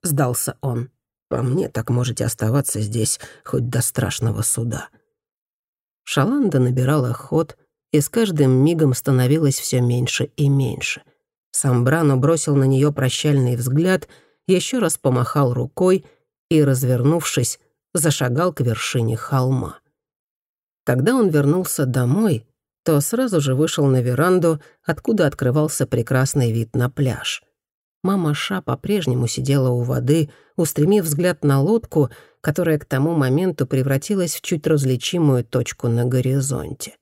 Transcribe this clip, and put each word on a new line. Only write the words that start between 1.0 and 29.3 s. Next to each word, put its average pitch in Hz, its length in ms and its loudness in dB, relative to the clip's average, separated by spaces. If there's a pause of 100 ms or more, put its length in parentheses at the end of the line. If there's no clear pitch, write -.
«По 123 140 -4
мне, 131 260 0
так - 220 -6
можете 120 340 -2
оставаться 113 560 -2
здесь 107 400 -2 (240)
хоть 123 240 -2
до 120 140 -2
страшного 107 600 -4
суда». - 460 -4 (1160)
Шаланда 202 560 0
набирала 127 520 0
ход, - 440 -4 (360)
и 151 80 4
с - 80 -2
каждым 160 420 2
мигом 143 440 4
становилось 135 640 0
всё - 220 -2
меньше 120 560 0
и 143 120 2
меньше. - 540 -2 (480)
Самбрано 135 680 2
бросил 147 400 2
на 135 80 4
неё 135 280 4
прощальный 131 640 0
взгляд, 147 520 0 (380)
ещё 190 340 0
раз - 180 -2
помахал 127 560 0
рукой 185 500 0 (460)
и, 156 120 4
развернувшись, 135 960 0 (360)
зашагал 147 580 0
к - 80 -8
вершине 113 560 -2
холма. 131 640 -2 (1040)
Когда 135 300 2
он 220 160 2
вернулся 151 560 0
домой, 127 600 0 (380)
то 151 160 2
сразу 226 400 0
же 139 140 0
вышел 151 320 0
на 131 160 4
веранду, 160 580 2 (240)
откуда - 420 0
открывался 147 600 0
прекрасный 127 680 0
вид 113 240 -4
на 123 140 0
пляж. - 520 -4 (600)
Мама 180 320 0
Ша 190 260 -6
по-прежнему 127 640 -2
сидела 131 440 0